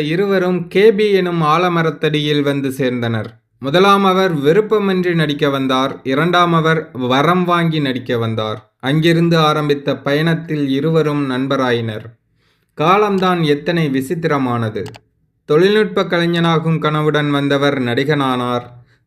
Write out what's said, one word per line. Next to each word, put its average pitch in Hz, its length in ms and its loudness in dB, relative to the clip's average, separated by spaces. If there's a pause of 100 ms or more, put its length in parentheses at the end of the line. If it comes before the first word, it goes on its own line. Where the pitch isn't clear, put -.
இருவரும் 180 680 0
கே 190 240 4
பி 214 200 2
எனும் 180 320 0
ஆலமரத்தடியில் 156 960 0
வந்து 139 260 -2
சேர்ந்தனர். 120 640 -4 (300)
முதலாம் 196 420 2
அவர் 190 320 2
விருப்பமின்றி 185 760 0
நடிக்க 147 340 0
வந்தார். 135 440 -2 (120)
இரண்டாம் 170 500 2
அவர் 160 260 2 (260)
வரம் 156 380 2
வாங்கி 170 360 0
நடிக்க 123 380 -2
வந்தார். 110 400 -4 (220)
அங்கிருந்து 165 580 2
ஆரம்பித்த 151 580 0
பயணத்தில் 151 720 -2
இருவரும் 147 580 0
நண்பராயினர். 127 800 -2 (720)
காலம்தான் 185 640 2
எத்தனை 156 460 0
விசித்திரமானது. 131 960 -2 (680)
தொழில்நுட்ப 190 560 2
கலைஞனாகும் 170 720 0
கனவுடன் 151 520 0
வந்தவர் 143 500 0
நடிகனானார். 123 840 -2 (400)